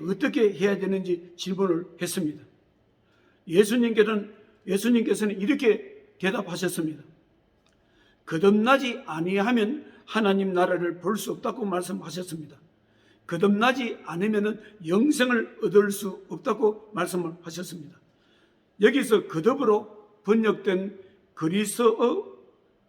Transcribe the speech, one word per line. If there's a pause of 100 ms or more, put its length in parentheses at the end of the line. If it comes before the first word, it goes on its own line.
어떻게
해야
되는지
질문을 (160)
했습니다. (1040)
예수님께서는, (340)
예수님께서는
이렇게 (140)
대답하셨습니다. (1200)
"거듭나지
아니하면 (200)
하나님
나라를
볼
수
없다"고
말씀하셨습니다. (680)
거듭나지
않으면은 (260)
영생을
얻을
수
없다고
말씀을
하셨습니다. (840)
여기서
거듭으로 (160)
번역된 (340)
그리스어 (520)